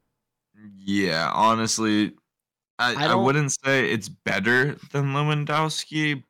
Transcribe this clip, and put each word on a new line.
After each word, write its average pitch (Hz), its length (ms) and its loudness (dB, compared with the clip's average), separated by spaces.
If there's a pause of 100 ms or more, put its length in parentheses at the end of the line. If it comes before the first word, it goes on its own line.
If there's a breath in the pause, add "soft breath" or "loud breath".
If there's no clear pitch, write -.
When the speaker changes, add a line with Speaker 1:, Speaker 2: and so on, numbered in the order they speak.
(800)
Speaker 1:
Yeah, 95 560 0
honestly, 110 800 2 (640)
I, 120 160 0
Speaker 2:
I 131 100 -4
Speaker 1:
I 120 40 0
Speaker 2:
don't 120 160 2
Speaker 1:
wouldn't 139 280 0
say 135 380 0
it's 104 180 -4
better 117 680 0 (160)
than 139 200 -2
Lewandowski, 151 1160 -2